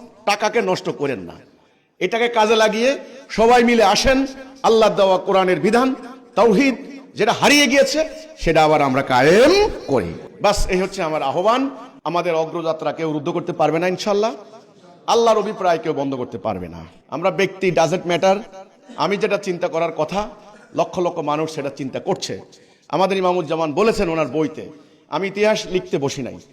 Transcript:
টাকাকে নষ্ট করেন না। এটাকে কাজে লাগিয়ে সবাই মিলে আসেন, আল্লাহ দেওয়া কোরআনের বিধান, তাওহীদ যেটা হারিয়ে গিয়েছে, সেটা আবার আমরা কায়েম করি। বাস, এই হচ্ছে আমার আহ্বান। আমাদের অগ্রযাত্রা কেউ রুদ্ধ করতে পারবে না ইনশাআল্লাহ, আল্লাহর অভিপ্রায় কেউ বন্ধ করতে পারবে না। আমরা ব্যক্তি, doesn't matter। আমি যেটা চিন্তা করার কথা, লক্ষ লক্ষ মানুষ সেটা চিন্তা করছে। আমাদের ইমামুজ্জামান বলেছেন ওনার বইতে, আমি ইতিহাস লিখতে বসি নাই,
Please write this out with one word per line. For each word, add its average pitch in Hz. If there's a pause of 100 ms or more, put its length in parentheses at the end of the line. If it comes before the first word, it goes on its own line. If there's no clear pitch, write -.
(260)
টাকাকে 214
নষ্ট 180
করেন 135
না। 82 (680)
এটাকে 226
কাজে 226
লাগিয়ে 220 (320)
সবাই 233
মিলে 233
আসেন, 262 (360)
আল্লাহ 220
দেওয়া 190
কোরআনের 185
বিধান, 247 (400)
তাওহীদ 226 (400)
যেটা 214
হারিয়ে 277
গিয়েছে, 277 (300)
সেটা 160
আবার 151
আমরা 135
কায়েম 214 (180)
করি। 95 (260)
বাস, -
এই 185
হচ্ছে 190
আমার 156
আহ্বান। 214 (340)
আমাদের 170
অগ্রযাত্রা 160
কেউ 156
রুদ্ধ 151
করতে 170
পারবে 151
না 180
ইনশাআল্লাহ, 202 (720)
আল্লাহর 220
অভিপ্রায় 190
কেউ 160
বন্ধ 139
করতে 120
পারবে 92
না। 82 (240)
আমরা 170
ব্যক্তি, 185
doesn't 165
matter। 190 (600)
আমি 180
যেটা 196
চিন্তা 185
করার 165
কথা, 175 (460)
লক্ষ 165
লক্ষ 170
মানুষ 151
সেটা 139
চিন্তা 127
করছে। 156 (480)
আমাদের 185
ইমামুজ্জামান 165
বলেছেন 196
ওনার 160
বইতে, 127 (400)
আমি 170
ইতিহাস 208
লিখতে 180
বসি 139
নাই, 98 (140)